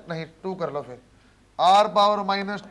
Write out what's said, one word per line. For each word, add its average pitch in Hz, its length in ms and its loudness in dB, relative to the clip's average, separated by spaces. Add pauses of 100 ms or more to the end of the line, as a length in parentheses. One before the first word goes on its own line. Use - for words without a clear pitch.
नहीं, 160 160 -8 (180)
टू 190 120 -8
कर 165 180 -8
लो 139 100 -8
फिर, 123 180 -16 (580)
आर 196 300 4
पावर 208 360 2
माइनस 196 460 -6